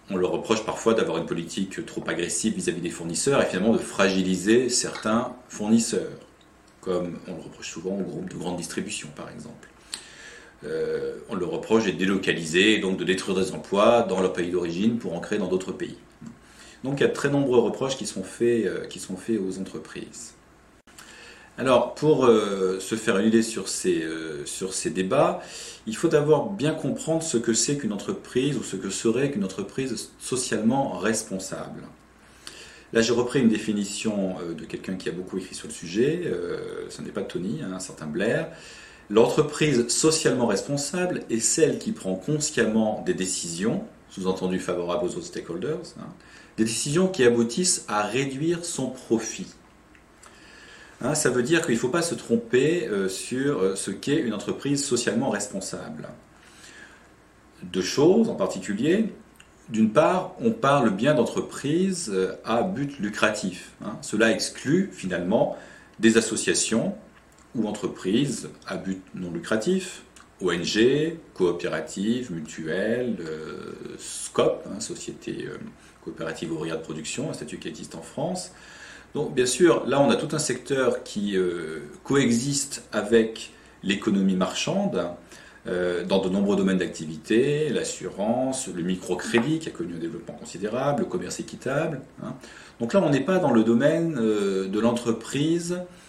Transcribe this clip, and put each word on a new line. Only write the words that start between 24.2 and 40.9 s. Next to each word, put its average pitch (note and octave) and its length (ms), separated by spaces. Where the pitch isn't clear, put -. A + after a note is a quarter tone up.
sur - 300
ces - 160
débats, F#2+ 500
il A2+ 100
faut - 120
d'abord D3 420
bien C3+ 240
comprendre D3+ 480
ce - 160
que A2+ 160
c'est C#3+ 240
qu'une G#2 160
entreprise B2 640
ou F#2+ 60
ce - 120
que F#2+ 140
serait B2 400
qu'une G2+ 140
entreprise G#2+ 640
socialement A2+ 800
responsable. F2+ 840
Là, A2+ 100
j'ai A#2 120
repris A#2+ 260
une A2+ 100
définition, G2+ 920
euh, E2+ 140
de - 100
quelqu'un - 300
qui F2+ 140
a - 20
beaucoup F#2 260
écrit - 160
sur - 140
le - 60
sujet, C3 520
euh, F2+ 640
ce - 140
n'est - 80
pas G2+ 100
Tony, - 400
hein, F#2 100
un F#2 80
certain - 280
Blair. A2+ 420
L'entreprise B2 800
socialement B2+ 580
responsable C#3+ 800